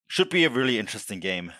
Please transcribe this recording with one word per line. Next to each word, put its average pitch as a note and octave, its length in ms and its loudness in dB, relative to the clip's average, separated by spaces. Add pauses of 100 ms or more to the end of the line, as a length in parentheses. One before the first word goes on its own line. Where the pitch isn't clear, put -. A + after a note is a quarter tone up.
should F#3 220 0
be F3+ 140 4
a D#3+ 60 6
really B2+ 280 2
interesting G#2 440 -6
game, F2 380 -4